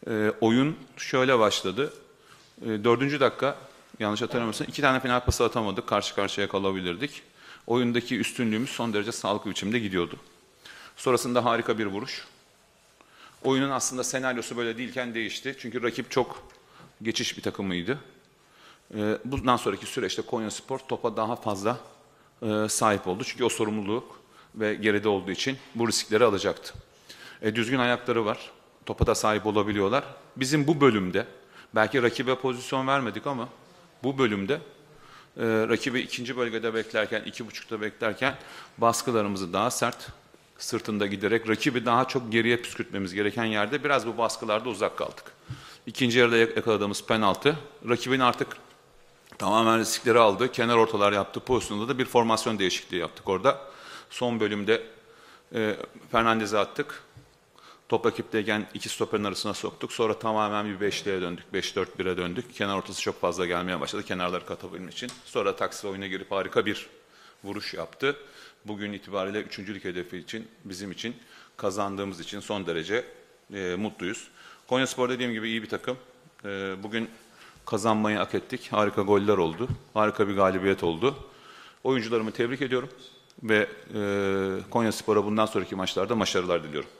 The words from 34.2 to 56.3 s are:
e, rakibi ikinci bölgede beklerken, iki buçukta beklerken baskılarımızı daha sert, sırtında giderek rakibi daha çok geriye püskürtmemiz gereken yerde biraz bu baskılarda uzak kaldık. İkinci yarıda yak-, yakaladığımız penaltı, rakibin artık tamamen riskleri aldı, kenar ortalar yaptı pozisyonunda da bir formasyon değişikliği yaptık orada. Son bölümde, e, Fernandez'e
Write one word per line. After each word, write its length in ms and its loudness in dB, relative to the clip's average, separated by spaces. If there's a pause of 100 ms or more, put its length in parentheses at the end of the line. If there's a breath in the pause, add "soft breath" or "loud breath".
e, 60 -2 (840 loud breath)
rakibi 560 2
ikinci 380 -6
bölgede 360 -2
beklerken, 520 -2
iki 220 -10
buçukta 340 -10
beklerken 540 -2 (420 loud breath)
baskılarımızı 760 0
daha 180 2
sert, 400 -2 (460)
sırtında 500 -2
giderek 420 0
rakibi 360 0
daha 220 4
çok 240 -4
geriye 260 4
püskürtmemiz 560 -6
gereken 320 0
yerde 380 0
biraz 240 2
bu 100 -6
baskılarda 520 0
uzak 280 -2
kaldık. 340 -10 (540 loud breath)
İkinci 340 2
yarıda 180 8
yak-, 200 6
yakaladığımız 480 0
penaltı, 500 4 (340)
rakibin 300 2
artık 380 2 (800)
tamamen 420 4
riskleri 400 4
aldı, 320 6
kenar 260 2
ortalar 360 6
yaptı 260 0
pozisyonunda 480 -2
da 120 -2
bir 60 2
formasyon 540 4
değişikliği 380 -2
yaptık 320 -6
orada. 320 2 (480 loud breath)
Son 300 -2
bölümde, 440 2 (720 loud breath)
e, 200 0 (360)
Fernandez'e 460 4